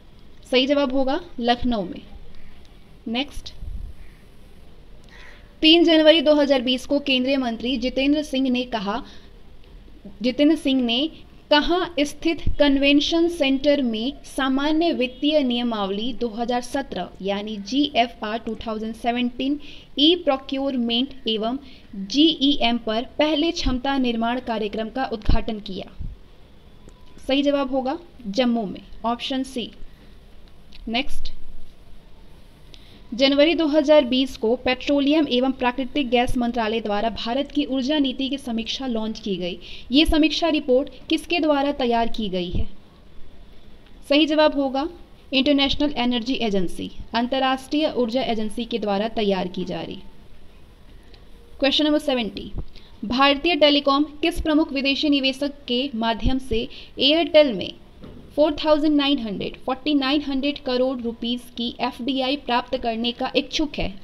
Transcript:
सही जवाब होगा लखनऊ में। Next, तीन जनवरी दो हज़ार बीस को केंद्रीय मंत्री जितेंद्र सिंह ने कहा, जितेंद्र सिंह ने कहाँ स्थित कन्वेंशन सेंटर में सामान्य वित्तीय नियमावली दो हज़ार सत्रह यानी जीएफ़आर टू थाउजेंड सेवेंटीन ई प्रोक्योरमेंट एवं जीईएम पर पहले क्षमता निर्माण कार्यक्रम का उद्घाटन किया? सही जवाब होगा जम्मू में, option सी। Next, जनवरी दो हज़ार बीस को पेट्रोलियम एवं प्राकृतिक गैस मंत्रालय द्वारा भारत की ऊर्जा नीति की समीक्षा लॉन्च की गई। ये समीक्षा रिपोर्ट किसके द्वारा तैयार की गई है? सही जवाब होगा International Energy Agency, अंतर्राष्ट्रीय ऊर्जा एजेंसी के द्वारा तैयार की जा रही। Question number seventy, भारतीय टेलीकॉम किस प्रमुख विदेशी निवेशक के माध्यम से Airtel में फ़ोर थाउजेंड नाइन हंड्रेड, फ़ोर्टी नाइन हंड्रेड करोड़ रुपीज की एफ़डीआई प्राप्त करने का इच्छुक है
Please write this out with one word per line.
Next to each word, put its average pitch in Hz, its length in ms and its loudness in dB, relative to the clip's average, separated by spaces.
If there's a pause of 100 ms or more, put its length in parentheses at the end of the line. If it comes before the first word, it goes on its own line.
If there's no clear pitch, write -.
(500)
सही 254 160 4
जवाब 285 260 2
होगा 269 280 0 (200)
लखनऊ 240 420 0
में। 180 200 -10 (1080)
Next, 247 460 -6 (2000)
तीन 320 240 8
जनवरी 311 360 8
दो 294 140 6
हज़ार 277 280 4
बीस 254 240 -2
को 285 140 2
केंद्रीय 269 360 0
मंत्री 247 400 -2
जितेंद्र 262 460 0
सिंह 269 280 -2
ने 247 140 0
कहा, 226 400 -4 (1200)
जितेंद्र 294 340 4
सिंह 262 260 0
ने 240 280 0 (400)
कहाँ 302 500 2
स्थित 294 420 -2 (160)
कन्वेंशन 285 680 4
सेंटर 285 540 2
में 233 300 -2 (120)
सामान्य 294 680 0
वित्तीय 277 500 0
नियमावली 233 720 -2
दो 240 160 -4
हज़ार 240 320 -2
सत्रह 247 500 -6 (120)
यानी 202 340 -4
जीएफ़आर 233 840 0
टू 226 160 -8
थाउजेंड 220 400 -6
सेवेंटीन 247 640 -2 (380)
ई 311 160 6
प्रोक्योरमेंट 269 1120 -2
एवं 220 300 -2 (380)
जीईएम 262 840 2
पर 220 240 -2
पहले 302 480 0
क्षमता 269 480 -2
निर्माण 240 420 0
कार्यक्रम 220 480 -4
का 262 160 -4
उद्घाटन 220 560 2
किया? - 320 -12 (1400)
सही 277 140 4
जवाब 277 280 2
होगा 269 280 -2 (280)
जम्मू 233 400 0
में, - 160 -10 (220)
option 240 380 -2
सी। 254 280 -8 (1200)
Next, 240 440 4 (1800)
जनवरी 285 400 6
दो 320 120 2
हज़ार 294 380 6
बीस 254 320 0
को 233 200 0
पेट्रोलियम 285 720 2
एवं 247 240 2
प्राकृतिक 254 580 -2
गैस 247 260 2
मंत्रालय 233 440 0
द्वारा 214 300 0
भारत 254 420 -4
की 294 120 0
ऊर्जा 269 340 0
नीति 269 300 0
की 262 100 -4
समीक्षा 233 480 -6
लॉन्च 220 340 -4
की 196 160 -4
गई। 180 220 -6 (340)
ये 311 140 6
समीक्षा 320 420 4
रिपोर्ट 294 400 2 (200)
किसके 330 320 -2
द्वारा 285 320 2
तैयार 233 360 0
की 220 200 -2
गई 180 220 -4
है? - 180 2 (1400)
सही 294 180 6
जवाब 302 280 4
होगा 269 340 -2 (440)
International 277 640 2
Energy 240 380 -2
Agency, 196 560 -2 (240)
अंतर्राष्ट्रीय 262 800 0
ऊर्जा 247 260 0
एजेंसी 220 420 -4
के 226 140 -4
द्वारा 208 300 -2
तैयार 196 400 0
की 180 160 -6
जा 170 160 -6
रही। - 180 -10 (1600)
Question 285 240 2
number 302 140 2
seventy, 254 540 -4 (520)
भारतीय 277 520 2
टेलीकॉम 285 480 4
किस 330 360 -2
प्रमुख 320 320 2
विदेशी 277 380 0
निवेशक 269 420 0 (160)
के 254 260 0
माध्यम 226 440 0
से 233 300 -2 (300)
Airtel 294 540 6
में 180 200 -6 (640)
फ़ोर 302 280 2
थाउजेंड 302 320 4
नाइन 285 220 2
हंड्रेड, 214 380 -6
फ़ोर्टी 262 380 -2
नाइन 277 280 2
हंड्रेड 277 360 -2
करोड़ 254 420 -2
रुपीज 233 420 -6 (140)
की 240 240 -6
एफ़डीआई 262 560 -2
प्राप्त 247 400 -2
करने 233 360 -2
का 254 240 -6
इच्छुक 285 420 0
है 185 260 -4